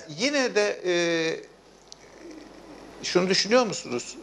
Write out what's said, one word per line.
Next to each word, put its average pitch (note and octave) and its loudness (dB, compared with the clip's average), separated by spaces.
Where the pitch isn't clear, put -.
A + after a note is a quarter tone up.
yine B3+ 2
de, G#3 2
e, F3+ 4
şunu F#3 2
düşünüyor G#3+ 4
musunuz? B2+ -6